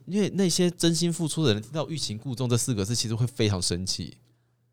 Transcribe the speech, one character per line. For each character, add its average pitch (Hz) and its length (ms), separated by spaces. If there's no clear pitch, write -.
因 180 120
为 190 120
那 185 180
些 175 220
真 170 240
心 170 180
付 165 160
出 160 160
的 120 80
人 104 80
听 117 120
到 156 180
“欲 156 80
擒 107 180
故 123 180
纵” 127 140
这 120 80
四 123 160
个 98 100
字， 107 120
其 113 140
实 110 60
会 117 120
非 117 200
常 98 140
生 87 240
气。 - 320